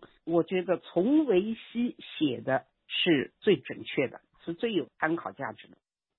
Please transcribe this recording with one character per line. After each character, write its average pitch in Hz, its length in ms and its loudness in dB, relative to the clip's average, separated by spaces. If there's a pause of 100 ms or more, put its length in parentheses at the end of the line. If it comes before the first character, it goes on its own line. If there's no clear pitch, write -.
(240)
我 165 180 2
觉 185 200 -2
得 175 160 0
从 269 460 2
维 214 300 2
希 - 420 -4 (220)
写 123 220 0
的 131 240 0 (240)
是 - 500 2
最 196 200 4
准 - 260 -12
确 131 240 -2
的， - 120 -16 (240)
是 170 100 -8
最 226 180 -4
有 160 160 -2 (100)
参 160 160 0
考 127 160 -6
价 117 220 -8
值 - 160 -20
的。 - 80 -20 (420)